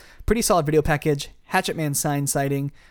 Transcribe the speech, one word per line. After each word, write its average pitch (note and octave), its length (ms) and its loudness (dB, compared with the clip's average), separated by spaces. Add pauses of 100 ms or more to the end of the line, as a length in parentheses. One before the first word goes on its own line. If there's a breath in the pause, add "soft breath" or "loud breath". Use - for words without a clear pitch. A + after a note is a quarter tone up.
(280 loud breath)
Pretty A3+ 160 2
solid E3+ 240 2
video D#3 160 4
package. D3 460 0 (160)
Hatchet F#3 300 -2
Man D3+ 200 -4
sign C#3+ 320 -2
sighting. C#3 440 -2 (200 soft breath)